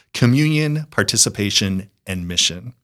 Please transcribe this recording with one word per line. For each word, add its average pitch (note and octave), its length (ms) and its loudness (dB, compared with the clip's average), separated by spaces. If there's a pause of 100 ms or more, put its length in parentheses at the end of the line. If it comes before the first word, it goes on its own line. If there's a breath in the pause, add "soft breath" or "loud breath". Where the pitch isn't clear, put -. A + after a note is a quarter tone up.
(120)
Communion, D3+ 800 2
Participation, G2+ 960 0 (180)
and F#2 220 -6
Mission. F2+ 560 -4